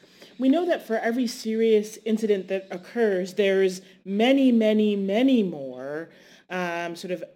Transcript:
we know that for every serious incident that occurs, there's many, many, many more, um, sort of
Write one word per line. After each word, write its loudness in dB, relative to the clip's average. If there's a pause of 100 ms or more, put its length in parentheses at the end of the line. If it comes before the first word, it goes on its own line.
(400)
we 2
know 4
that -2
for -2
every -2
serious 0
incident 0
that -6
occurs, -4
there's 2 (220)
many, 2
many, 4
many 2
more, -8 (400)
um, -6
sort -10
of -8 (120)